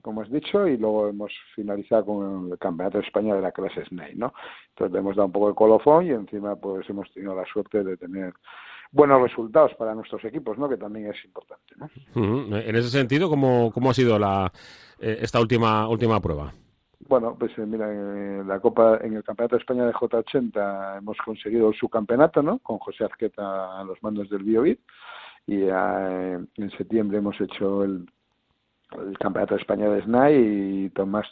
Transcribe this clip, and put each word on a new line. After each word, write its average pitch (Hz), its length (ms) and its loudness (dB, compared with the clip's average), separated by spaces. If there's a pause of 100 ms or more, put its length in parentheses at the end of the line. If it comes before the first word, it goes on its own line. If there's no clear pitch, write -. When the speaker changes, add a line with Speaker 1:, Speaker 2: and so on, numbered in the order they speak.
Speaker 1:
como 110 200 -8
has 104 100 -10
dicho, 185 360 0
y 131 100 2
luego 107 320 0
hemos 101 220 -8 (220)
finalizado 104 520 -2
con 98 460 -6
el 87 60 -8
Campeonato 95 400 -4
de 98 80 -2
España 104 300 -2
de 98 60 0
la 92 100 -4
clase 95 340 -8
snai, 80 300 -14
¿no? 120 180 -6 (360)
Entonces 90 240 -4
le 95 60 -2
hemos 98 160 -4
dado 101 120 2
un 87 60 -6
poco 104 160 4
de 98 60 -2
colofón 147 520 6
y 156 40 0
encima, 104 440 -4
pues, 95 340 -8
hemos 98 240 -8
tenido 95 220 -10
la 92 100 -6
suerte 104 380 -4
de 95 140 -4
tener 92 360 -10 (600)
buenos 139 280 8
resultados 120 540 2
para 110 200 -4
nuestros 110 300 -10
equipos, 113 320 -8
¿no? 139 100 -4
Que 131 80 -2
también 107 320 -10
es - 160 -12
importante, - 540 -20
¿no? - 120 -16 (240)
Speaker 2:
Ujú. 110 420 -2
En 110 200 -4
ese 120 140 2
sentido, 139 400 2
¿cómo, 127 440 4
cómo 127 160 2
ha 123 40 2
sido 117 260 4
la, 98 320 2 (480)
eh, 110 220 -4
esta 117 180 -2
última, 113 480 2
última 113 320 2
prueba? 76 340 -4 (540)
Speaker 1:
Bueno, 120 320 2
pues, 117 180 -6
eh, 110 80 -6
mira, 107 240 -4
en 101 580 -8
la 95 120 -2
Copa, 113 420 6
en 110 140 -4
el 107 80 -8
Campeonato 117 320 -2
de 113 60 2
España 123 240 0
de 117 80 2
J 117 240 -2
ochenta 101 800 -2
hemos 104 220 -10
conseguido 110 500 0
el 107 60 0
subcampeonato, 123 680 2
¿no? 196 160 0
Con 110 200 -8
José - 260 -6
Azqueta 98 760 -6
a 98 60 -12
los 92 180 -12
mandos 104 260 -6
del 98 140 -6
Biobío. 113 320 2 (720)
Y, 101 160 0
eh, 92 760 -2 (180)
en 101 200 -8
septiembre 104 420 -2
hemos 101 200 -4
hecho 101 460 -2
el, 92 200 -6 (840)
el 95 260 -10
Campeonato 101 380 0
de 98 60 -4
España 104 280 0
de 101 140 2
snai 127 320 6
y 98 540 2
Tomás 98 420 -2